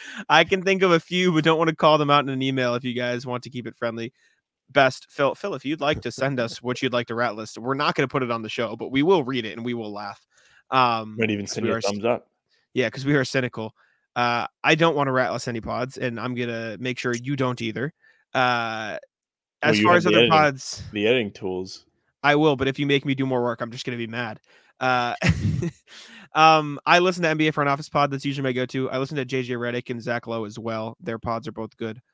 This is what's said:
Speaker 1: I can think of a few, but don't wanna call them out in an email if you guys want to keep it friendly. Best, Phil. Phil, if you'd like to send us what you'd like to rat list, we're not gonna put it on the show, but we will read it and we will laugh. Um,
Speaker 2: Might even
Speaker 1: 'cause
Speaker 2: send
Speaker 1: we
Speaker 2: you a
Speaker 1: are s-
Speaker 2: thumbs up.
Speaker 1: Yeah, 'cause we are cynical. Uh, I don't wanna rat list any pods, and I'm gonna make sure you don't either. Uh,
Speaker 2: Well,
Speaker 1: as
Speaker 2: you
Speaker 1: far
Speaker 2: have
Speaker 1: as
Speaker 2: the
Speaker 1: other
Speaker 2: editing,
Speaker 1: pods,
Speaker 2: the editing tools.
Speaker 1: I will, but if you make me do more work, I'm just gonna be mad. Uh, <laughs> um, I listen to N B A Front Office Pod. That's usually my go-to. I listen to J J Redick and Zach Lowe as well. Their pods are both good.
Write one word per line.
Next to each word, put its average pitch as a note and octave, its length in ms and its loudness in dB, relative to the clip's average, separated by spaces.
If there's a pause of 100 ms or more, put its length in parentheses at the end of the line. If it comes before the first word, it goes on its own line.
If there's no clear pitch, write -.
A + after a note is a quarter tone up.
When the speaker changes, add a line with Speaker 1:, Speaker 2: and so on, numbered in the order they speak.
(280)
Speaker 1:
I D#3+ 160 6
can F#3+ 180 0
think F#3+ 200 0
of F#3 100 6
a E3 80 6
few, F3+ 320 2
but D#3 100 4
don't D#3+ 160 4
wanna D#3+ 160 2
call D#3 240 4
them D3 120 2
out C#3+ 120 6
in C3 60 -6
an C3 140 -4
email C3 340 0
if B2+ 80 -8
you B2 100 -6
guys B2 320 -4
want B2 160 -6
to B2 80 -14
keep B2 160 -10
it A#2 80 -12
friendly. A#2 380 -6 (580)
Best, C3+ 400 2
Phil. C#3 240 0
Phil, G3+ 200 -6
if C3 100 -8
you'd D3+ 160 -4
like C#3+ 220 0
to A#2+ 100 -6
send C3+ 260 -2
us A2+ 240 -4
what B2 200 -4
you'd B2 100 0
like A#2+ 160 0
to A2+ 80 -6
rat A#2 180 -2
list, A2 240 -12
we're B2 160 -4
not D3 220 0
gonna C#3+ 100 2
put C3 160 -4
it A#2+ 80 -2
on A#2 120 -4
the A2 60 -10
show, A2+ 280 -4
but A2 160 -8
we C3+ 100 2
will E3+ 220 4
read B2 200 -4
it F#2+ 120 -10
and A#2 80 -8
we A#2+ 100 -4
will G#2+ 180 -8
laugh. G2+ 320 -12 (460)
Um, A2+ 480 2
Speaker 2:
Might A2 140 0
even G2+ 140 -4
Speaker 1:
'cause - 80 -10
Speaker 2:
send G#2+ 100 -4
Speaker 1:
we A2 60 0
Speaker 2:
you A2+ 40 0
a A2+ 40 -2
Speaker 1:
are - 0 -
s- G#2 80 -2
Speaker 2:
thumbs G#2 180 -2
up. A#2 240 -2 (460)
Speaker 1:
Yeah, B2 160 0
'cause C3 160 -10
we D3 100 2
are C3 80 2
cynical. A#2 500 -4 (400)
Uh, A#2+ 320 0 (160)
I D3+ 120 4
don't E3 200 4
wanna C#3 160 0
rat B2+ 220 2
list B2+ 160 -6
any A#2 120 -4
pods, A#2 360 -6
and A#2 240 -6
I'm B2 140 -6
gonna A#2 440 -6
make B2 200 -6
sure B2 160 -2
you B2 200 -6
don't B2+ 280 -2
either. A2+ 320 -4 (400)
Uh, A2+ 680 0
Speaker 2:
Well, - 0 - (640)
Speaker 1:
as C#3+ 180 4
Speaker 2:
you G#2 60 4
Speaker 1:
far F3 80 8
Speaker 2:
have F3 40 8
Speaker 1:
as E3 60 2
Speaker 2:
the - 60 2
Speaker 1:
other - 80 6
Speaker 2:
editing, - 140 6
Speaker 1:
pods, D3 500 2 (100)
Speaker 2:
the G#2 140 0
editing A#2 260 2
tools. F#2+ 540 -8 (360)
Speaker 1:
I D3 140 6
will, D3+ 200 4
but C3+ 120 0
if C3+ 100 -2
you C#3+ 80 -2
make C#3 200 2
me C#3 80 0
do C3 120 -2
more B2+ 160 0
work, A#2+ 200 -2
I'm A#2+ 100 -6
just B2+ 140 -12
gonna B2 120 -6
be A#2 80 -6
mad. A#2 320 -8 (420)
Uh, B2 420 0
<laughs> - 480 0 (640)
um, D#3 520 4
I E3+ 120 8
listen F3+ 240 2
to E3 60 4
N D#3 80 0
B D#3 120 2
A D3+ 40 2
Front C#3+ 180 0
Office C#3+ 180 -4
Pod. C#3+ 220 2
That's C#3 140 -6
usually C#3 200 -4
my C3 80 0
go-to. B2+ 380 -4
I C3 80 -4
listen C#3 180 -4
to C3+ 80 -4
J C3 180 -4
J B2 120 -6
Redick A#2+ 360 -4
and A#2+ 120 -8
Zach A#2+ 240 -4
Lowe A2+ 180 -4
as G#2 140 -12
well. A2+ 420 -6
Their A2+ 180 -8
pods A2+ 300 -6
are G#2+ 40 -8
both A2 240 -12
good. A#2 240 -8 (140)